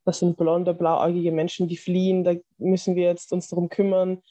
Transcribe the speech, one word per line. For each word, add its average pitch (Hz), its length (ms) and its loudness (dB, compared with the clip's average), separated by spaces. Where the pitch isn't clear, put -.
„Das 175 140 0
sind 175 180 2
blonde, 170 380 0
blauäugige 170 580 0
Menschen, 165 360 -2
die 170 100 -6
fliehen, 185 440 0
da 175 120 2
müssen 185 380 0
wir 180 80 2
jetzt 175 280 -2
uns 180 160 -4
darum 175 220 -2
kümmern, 185 480 0